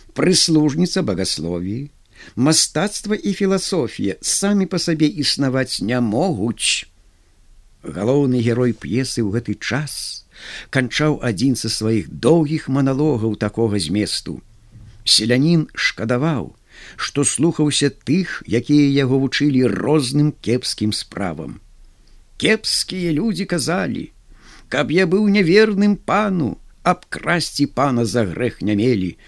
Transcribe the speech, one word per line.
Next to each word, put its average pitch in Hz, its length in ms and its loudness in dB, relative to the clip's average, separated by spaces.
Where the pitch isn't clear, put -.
прыслужніца 156 880 2
багасловіі. 92 880 -4
Мастацтва 160 800 0
і 202 180 -2
філасофія 185 840 -2
самі 196 520 0
па 185 60 0
сабе 156 320 0
існаваць 131 720 -2
не 120 180 0
могуць. 117 880 -2
Галоўны 123 580 0
герой 120 320 2
п'есы 120 480 -4
ў 104 160 -2
гэты 110 240 -4
час - 640 -6
канчаў 135 500 0
адзін 123 380 0
са 113 100 -6
сваіх 107 400 -2
доўгіх 151 640 2
маналогаў 135 640 0
такога 107 420 0
зместу. 87 640 -4
Селянін 135 680 4
шкадаваў, 123 800 -2
што - 280 -2
слухаўся 147 640 2
тых, - 560 -2
якія 147 420 4
яго 131 200 2
вучылі 131 480 2
розным 143 640 2
кепскім 113 600 -2
справам. 80 680 -8
"Кепскія 180 760 -2
людзі 190 340 -2
казалі, 165 640 -4
каб 135 220 -2
я 180 160 4
быў 202 220 2
няверным 202 680 4
пану, 185 640 -2
абкрасці - 840 -2
пана 127 380 0
за 110 220 0
грэх 101 360 -4
не 104 160 0
мелі", 101 380 0